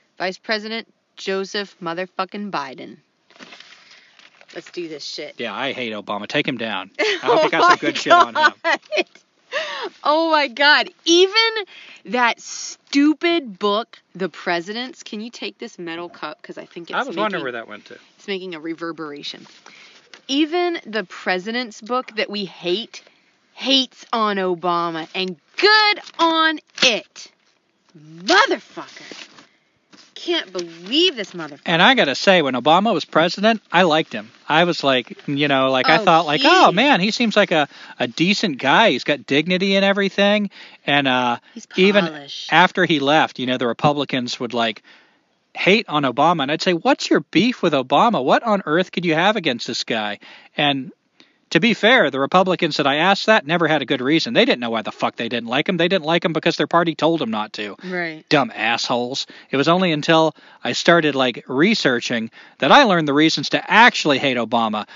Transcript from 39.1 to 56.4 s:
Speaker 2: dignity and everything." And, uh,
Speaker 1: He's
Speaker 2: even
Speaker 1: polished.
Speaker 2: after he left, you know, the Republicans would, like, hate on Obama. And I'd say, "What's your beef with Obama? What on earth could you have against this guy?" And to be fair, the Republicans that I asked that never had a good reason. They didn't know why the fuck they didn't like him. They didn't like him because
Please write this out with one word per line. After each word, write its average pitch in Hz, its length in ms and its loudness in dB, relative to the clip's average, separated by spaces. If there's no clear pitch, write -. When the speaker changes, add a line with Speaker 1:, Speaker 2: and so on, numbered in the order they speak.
Speaker 2:
dignity 180 480 0
and 196 100 2
everything." 202 640 0
And, 143 220 2
uh, 123 300 0
Speaker 1:
He's - 220 -18
Speaker 2:
even 196 320 4
Speaker 1:
polished. 147 440 -12
Speaker 2:
after 180 340 4
he 156 140 0
left, 139 380 2
you 127 80 -6
know, 127 120 -2
the 123 100 -2
Republicans 135 720 -2
would, 120 160 -6
like, 117 260 -2
hate 214 360 2
on 151 140 -2
Obama. 139 400 2
And 131 80 -4
I'd 160 120 -4
say, 185 100 0
"What's 247 360 0
your 185 100 2
beef 214 420 0
with 165 120 2
Obama? 143 500 2
What 185 180 2
on 208 240 0
earth 170 260 0
could 175 140 -6
you 165 80 0
have 185 220 2
against 156 320 -4
this - 160 -6
guy?" 107 360 -6
And 143 340 -2
to - 100 4
be 220 140 4
fair, 214 340 4
the 131 100 -4
Republicans 170 580 0
that 143 100 0
I 139 80 2
asked 180 320 0
that 220 180 4
never 165 220 0
had 147 140 2
a 135 40 -4
good 139 160 -2
reason. 135 320 0
They 185 100 4
didn't 190 160 2
know 117 120 -4
why 113 100 -2
the 104 100 -8
fuck - 240 -4
they 117 140 -8
didn't 117 180 -6
like 127 220 -2
him. 180 80 -2
They 175 100 0
didn't 180 160 -2
like 170 220 0
him 170 80 -2
because 160 240 -2